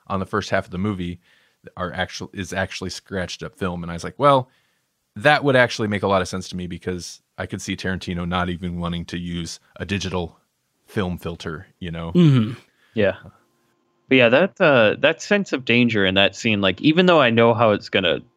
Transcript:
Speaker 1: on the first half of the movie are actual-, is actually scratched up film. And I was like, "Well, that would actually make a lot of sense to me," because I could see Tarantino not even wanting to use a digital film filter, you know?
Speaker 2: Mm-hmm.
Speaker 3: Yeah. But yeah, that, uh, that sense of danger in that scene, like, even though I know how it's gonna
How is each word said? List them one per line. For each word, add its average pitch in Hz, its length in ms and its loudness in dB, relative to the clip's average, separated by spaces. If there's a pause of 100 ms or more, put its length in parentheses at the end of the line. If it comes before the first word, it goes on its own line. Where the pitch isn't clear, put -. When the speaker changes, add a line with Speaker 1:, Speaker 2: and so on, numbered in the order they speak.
Speaker 1:
on 98 120 -4
the 92 60 -4
first 101 240 -4
half 98 160 -2
of - 60 -18
the 90 80 -8
movie 90 400 -4 (580)
are 87 160 -6
actual-, 90 400 -8
is 95 180 -10
actually 95 380 -6
scratched - 540 -10
up 80 120 -14
film. 87 280 -6
And 85 80 -10
I 85 40 -8
was 82 80 -10
like, 85 160 -12
"Well, 135 300 4 (640)
that 135 280 2
would 139 120 2
actually 120 320 2
make 104 160 -2
a 104 40 0
lot 98 140 2
of 90 60 -4
sense 92 220 -10
to - 60 -12
me," 90 120 -8
because 90 540 -10 (160)
I 95 100 -8
could 98 140 -10
see 95 140 -6
Tarantino 90 520 -6
not 90 220 -2
even 87 300 -6
wanting 85 260 -6
to 87 120 -10
use 85 420 -8 (160)
a - 100 -10
digital 90 540 -6 (480)
film 90 300 -4
filter, 82 500 -10 (120)
you 90 120 -10
know? 82 200 -8
Speaker 2:
Mm-hmm. 131 480 4 (340)
Speaker 3:
Yeah. 101 220 2 (920)
But 135 100 4
yeah, 120 120 6
that, 160 320 2
uh, 127 380 6
that 156 200 2
sense 202 320 -2
of 131 140 -6
danger 117 400 2
in 95 80 2
that 98 220 2
scene, 107 260 0
like, 95 180 0
even 170 280 4
though 175 120 6
I 123 120 4
know 117 240 4
how 110 160 4
it's - 180 -2
gonna 87 300 0 (180)